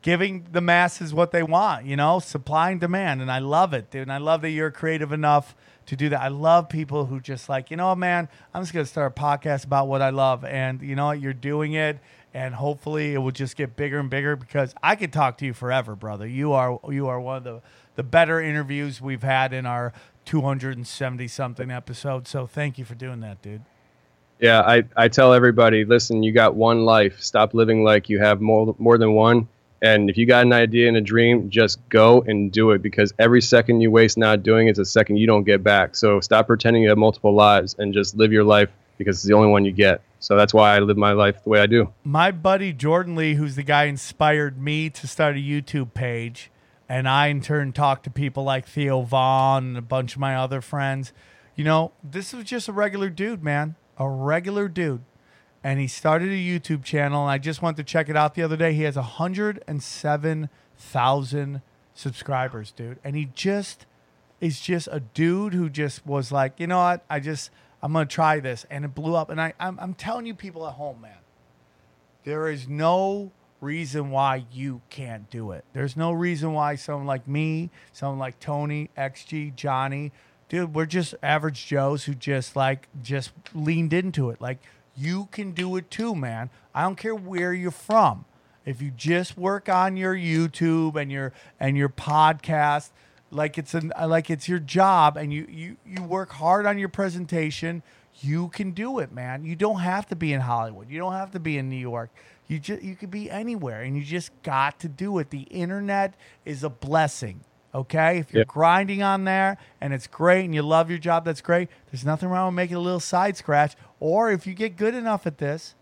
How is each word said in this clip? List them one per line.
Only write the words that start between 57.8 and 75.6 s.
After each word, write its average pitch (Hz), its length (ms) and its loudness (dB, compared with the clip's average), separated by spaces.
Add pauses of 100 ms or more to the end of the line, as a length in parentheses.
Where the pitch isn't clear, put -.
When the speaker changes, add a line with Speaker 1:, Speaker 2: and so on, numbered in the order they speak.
Speaker 1:
check 160 240 -2
it 156 80 -2
out 151 180 0
the 170 80 -4
other 160 140 -2
day. 165 160 0
He 151 120 0
has 143 120 -4
a 135 60 -4
hundred 185 640 -6
and 147 160 -8
seven 151 640 -4 (300)
thousand 139 840 -2 (340)
subscribers, 127 800 -8
dude. 120 320 -16
And 139 100 -10
he 151 200 -6
just 196 500 -6 (560)
is 160 200 -4
just 175 300 -6
a 151 100 -8
dude 175 540 -2
who 175 140 -2
just 143 380 -8
was 139 260 -6
like, 135 260 -2
"You 165 80 -8
know 180 120 -2
what? 175 320 0
I 147 100 -6
just, 143 300 -10 (320)
I'm 147 100 -6
gonna 160 140 0
try 156 340 0
this." 127 300 -10
And 143 160 -10
it 135 80 -12
blew 156 200 -6
up. 160 140 -2
And 160 100 -8
I, 160 220 -4
I'm, 185 180 -10
I'm 185 140 -12
telling 226 320 -10
you 233 80 -12
people 165 340 -14
at 135 100 -14
home, 135 260 -14
man, 104 160 -20 (1080)
there 156 240 -6
is 139 180 -10
no 185 640 -2 (280)
reason 147 500 -8
why 135 400 -2
you 127 380 -12
can't 113 400 -16
do 113 220 -12
it. 85 240 -16